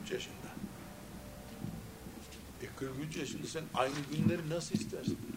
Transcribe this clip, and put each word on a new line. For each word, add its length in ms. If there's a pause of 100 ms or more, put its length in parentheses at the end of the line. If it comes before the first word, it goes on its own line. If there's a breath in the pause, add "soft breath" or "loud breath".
üç 60
yaşında. 380 (2250)
E, 40 (100)
kırk 140 (180)
üç 80
yaşında 300
sen 160 (120)
aynı 200 (180)
günleri 380
nasıl 240
istersin? 440 (180)